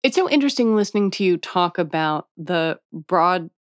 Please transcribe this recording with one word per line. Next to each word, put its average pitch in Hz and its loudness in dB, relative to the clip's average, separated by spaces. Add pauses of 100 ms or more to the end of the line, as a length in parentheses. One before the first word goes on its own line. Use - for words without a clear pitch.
It's - 0
so 370 2
interesting 269 2
listening 202 0
to 202 -4
you 175 4
talk 175 -2
about 156 -2 (100)
the 165 -2 (140)
broad 170 0 (100)